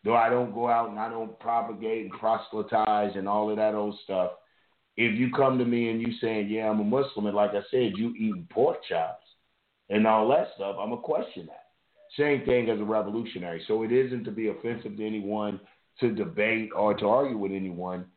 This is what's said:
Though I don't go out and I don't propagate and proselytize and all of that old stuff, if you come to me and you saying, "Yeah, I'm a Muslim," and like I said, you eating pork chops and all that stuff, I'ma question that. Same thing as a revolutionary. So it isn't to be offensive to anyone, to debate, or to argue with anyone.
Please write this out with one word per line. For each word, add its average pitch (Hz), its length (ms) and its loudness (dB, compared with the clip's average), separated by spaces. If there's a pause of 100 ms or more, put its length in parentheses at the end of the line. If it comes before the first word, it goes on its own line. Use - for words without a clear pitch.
Though 110 100 2
I 117 160 6
don't 123 240 2
go 117 140 -2
out 117 220 2
and 107 80 -10
I 113 120 -4
don't 113 300 -8
propagate 113 640 -2
and 95 160 -12
proselytize 107 960 0
and 98 120 -4
all 107 220 2
of 107 60 0
that 107 180 2
old 104 300 -2
stuff, 92 260 0 (680)
if 113 220 2
you 123 140 2
come 131 260 4
to 123 60 2
me 120 260 2
and 113 100 -2
you 117 200 -2
saying, 110 280 -2
"Yeah, 110 220 0
I'm 107 100 2
a 104 40 0
Muslim," 117 420 0
and 101 100 0
like 104 140 4
I 101 200 -2
said, 120 260 2
you 117 180 -2
eating 101 360 -4
pork 139 280 2 (100)
chops - 360 -4 (680)
and 107 160 4
all 110 220 6
that 120 260 4
stuff, 98 240 -6
I'ma 110 180 -4
question - 500 -6
that. - 180 -20 (520)
Same 143 300 2
thing 120 240 2
as 107 100 0
a 107 40 -2
revolutionary. 101 840 -4
So 110 160 2
it 113 100 0
isn't 123 320 2
to 110 60 -8
be 107 180 -2
offensive 117 480 -6
to 107 100 -6
anyone, 104 540 -4 (400)
to 117 140 2
debate, 107 600 -2
or 107 200 4
to 104 120 -2
argue 127 300 4
with 98 160 -2
anyone. 90 540 -6 (100)